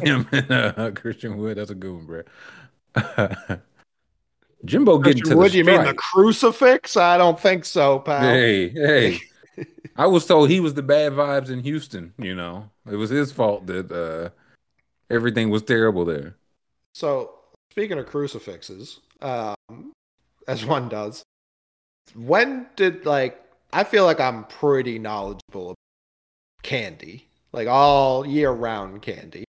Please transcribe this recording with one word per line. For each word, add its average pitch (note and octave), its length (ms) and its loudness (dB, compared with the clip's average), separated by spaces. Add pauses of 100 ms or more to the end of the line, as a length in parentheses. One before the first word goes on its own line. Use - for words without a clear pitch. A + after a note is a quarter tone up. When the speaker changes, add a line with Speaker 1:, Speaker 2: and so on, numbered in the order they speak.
Speaker 1:
him C3+ 260 0
and, C#3 200 -2
uh, A2+ 400 -2
Christian G#2+ 460 -10
Wood. G#2+ 200 -6
That's G#2 140 -8
a G2+ 40 -14
good F#2 180 -12
one, E2 120 -16
bro. E2 180 -14 (720)
<laughs> - 640 -4 (1080)
Jimbo G#3+ 340 4
getting C3+ 220 4
Speaker 2:
Christian D#3+ 100 -2
Speaker 1:
to E3 60 6
Speaker 2:
Wood, F#3 140 6
Speaker 1:
the F#3 60 2
Speaker 2:
you E3+ 80 6
mean F#3 120 6
the - 40 4
Speaker 1:
stripe. C#3 160 0
Speaker 2:
crucifix? A3+ 1000 4
I F3 200 4
don't F3 220 4
think F#3 260 0
so, C#3 340 2
pal. C#3+ 220 -2
Speaker 1:
Hey, A#2 480 2
hey. C3+ 500 2 (380)
Speaker 2:
<laughs> - 400 -16
Speaker 1:
I D#3 100 4
was F3+ 180 4
told D#3 240 6
he F#3 100 2
was D#3 140 -2
the C#3 100 -6
bad D3 300 0
vibes C#3 360 -2
in B2+ 120 -8
Houston, A#2+ 560 -10
you F#2 180 -8
know. F2+ 340 -12 (200)
It G#2 60 -8
was G#2+ 140 -4
his C#3 220 -2
fault G#2 360 -2
that, F2+ 240 -8
uh, E2 380 -8 (800)
everything A#2 400 -2
was G#2+ 140 -2
terrible A2 420 0
there. D#2+ 300 -8 (600)
Speaker 2:
So, C#3 380 -6 (380)
speaking G3+ 260 -6
of C3 100 -10
crucifixes, G#2+ 920 -12 (220)
um, A2+ 340 -8 (920)
as A#2 180 -8
one B2+ 240 -4
does, G#2+ 340 -10 (920)
when A3+ 600 -2
did, F#3 300 -2
like, C#3 360 -2 (320)
I F3+ 100 2
feel G3+ 220 2
like D#3+ 140 2
I'm A#2+ 260 -2
pretty C3 540 -2
knowledgeable G2+ 720 -10
about F2+ 60 -14 (880)
candy, G2 640 -10 (240)
like, A#2 160 -8
all C#3 580 2
year C#3+ 260 0
round G#2+ 500 -8
candy. E2 440 -14 (120)